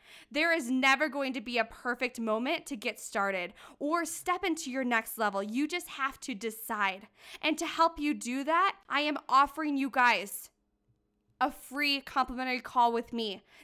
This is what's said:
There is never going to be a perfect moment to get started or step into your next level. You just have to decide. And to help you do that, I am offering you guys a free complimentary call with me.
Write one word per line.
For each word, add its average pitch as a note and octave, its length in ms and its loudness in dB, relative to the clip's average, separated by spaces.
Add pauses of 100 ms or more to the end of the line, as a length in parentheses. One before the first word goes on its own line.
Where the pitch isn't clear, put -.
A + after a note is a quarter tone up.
(300)
There D#4+ 220 4
is C4+ 180 0
never C4+ 380 4
going C4+ 240 -2
to B3+ 80 -4
be A#3+ 180 -2
a A3 60 2
perfect A#3+ 560 -4
moment A#3 460 0
to C#4+ 100 -6
get G#3 240 -6
started G3 540 -2 (260)
or D#4+ 240 0
step F4+ 400 -4
into D#4+ 260 -2
your C4 140 -2
next A3+ 340 0
level. G3+ 240 0
You A#3 240 0
just F4 220 -6
have C4+ 320 -6
to B3+ 140 -6
decide. G#3 720 -4 (340)
And D#4 160 0
to E4+ 80 -2
help E4 320 2
you D4 160 0
do A#3+ 300 -4
that, E4+ 320 2 (120)
I C4+ 120 0
am D4 180 0 (100)
offering C#4+ 480 2
you C4+ 140 0
guys A3 600 2 (920)
a C4+ 80 2
free C#4 520 -2
complimentary B3+ 580 -2
call A#3+ 320 4
with A#3 220 -2
me. G#3+ 280 -4 (220)